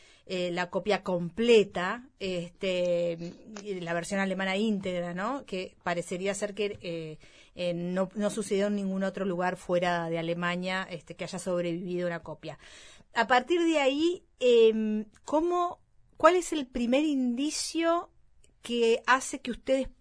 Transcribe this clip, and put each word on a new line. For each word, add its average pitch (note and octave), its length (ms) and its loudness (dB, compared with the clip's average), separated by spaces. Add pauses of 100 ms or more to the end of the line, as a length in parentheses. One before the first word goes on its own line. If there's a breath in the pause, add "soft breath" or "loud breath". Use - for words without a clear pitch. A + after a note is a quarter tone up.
(280 soft breath)
eh, F3+ 240 -2
la F3+ 180 -4
copia F#3+ 340 0
completa, G3 1000 2 (160)
este, F3 1160 -2 (280)
y G3 160 -6
la E3+ 140 -6
versión F3 260 -4
alemana F#3+ 380 -2
íntegra, F#3+ 560 -2
¿no? A3+ 320 -6
Que F#3 380 -8
parecería F3+ 500 -4
ser G3+ 220 -6
que, G#3 260 -4
eh, D#3+ 380 -10 (340 soft breath)
eh, F3 220 -4
no, F3+ 400 -2
no G#3 160 0
sucedió G3+ 360 0
en G#3 80 0
ningún F#3+ 280 -2
otro G3 220 -4
lugar F3+ 300 -2
fuera F3 540 0
de E3 80 -2
Alemania, F3 720 -2
este, E3+ 260 -12
que F3 100 -8
haya F#3 120 -8
sobrevivido F3 680 -2
una E3+ 140 -6
copia. D#3 360 -12 (560 loud breath)
A - 140 2
partir C4 340 4
de E4 180 4
ahí, D4 440 2 (160)
em, A3 680 6 (200)
¿cómo, F4 540 0 (380)
cuál E4 200 8
es F4 160 -2
el D4 120 -2
primer B3 380 0
indicio D4+ 1040 -2 (540)
que A#3 420 2
hace C4 360 0
que B3 100 -8
ustedes C4 380 -2 (120)